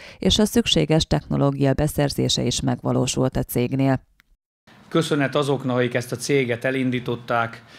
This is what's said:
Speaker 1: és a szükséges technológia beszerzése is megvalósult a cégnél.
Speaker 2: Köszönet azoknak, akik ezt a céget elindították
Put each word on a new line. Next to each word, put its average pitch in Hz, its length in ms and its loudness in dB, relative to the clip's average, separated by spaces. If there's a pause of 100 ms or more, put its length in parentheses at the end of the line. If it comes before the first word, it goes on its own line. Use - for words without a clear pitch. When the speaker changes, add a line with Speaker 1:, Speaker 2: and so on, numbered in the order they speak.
(180)
Speaker 1:
és 190 200 2
a 214 60 6
szükséges 160 600 2
technológia 139 680 0
beszerzése 139 680 0
is 120 180 -2
megvalósult 127 760 -2
a 131 60 -2
cégnél. 131 640 0 (840)
Speaker 2:
Köszönet 156 460 0
azoknak, 135 420 0
akik 123 180 0
ezt 123 180 -2
a 127 40 -4
céget 120 480 0
elindították 123 1000 -2 (160)